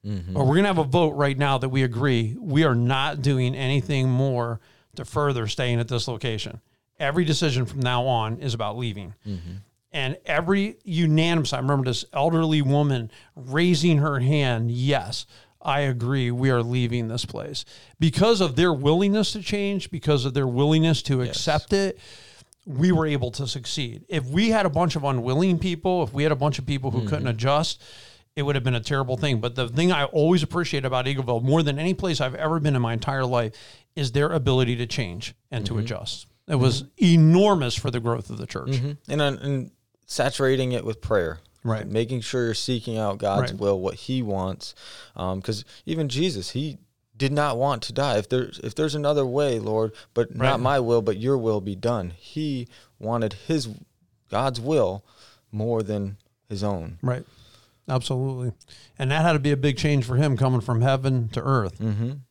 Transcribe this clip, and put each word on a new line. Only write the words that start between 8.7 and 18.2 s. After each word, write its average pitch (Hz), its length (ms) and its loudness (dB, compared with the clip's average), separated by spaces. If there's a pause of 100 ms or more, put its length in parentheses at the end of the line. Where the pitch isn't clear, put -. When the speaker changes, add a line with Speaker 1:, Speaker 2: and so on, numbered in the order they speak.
Speaker 2:
leaving. 104 380 -8 (120)
Speaker 1:
Mm-hmm. 87 260 -8 (400)
Speaker 2:
And 135 340 -4
every 196 580 0
unanimous, 160 680 2
I 131 60 -2
remember 135 280 0
this 127 260 -2
elderly 160 480 2
woman 135 500 2 (260)
raising 156 600 2
her 143 220 0
hand, 123 500 2
"Yes, 123 540 -2 (380)
I 143 180 0
agree, 127 500 0
we 127 200 2
are 120 120 4
leaving 120 460 0
this 120 160 -6
place." - 400 -10 (340)
Because 190 420 4